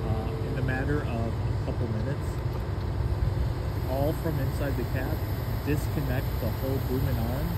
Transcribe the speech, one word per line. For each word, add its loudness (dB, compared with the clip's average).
uh, 0
in -2
the 2
matter 2
of 0
a 0
couple -2
minutes, -2
all 2
from 0
inside 0
the 0
cab, 0
disconnect 0
the 2
whole 0
boom 2
and 2
arm 0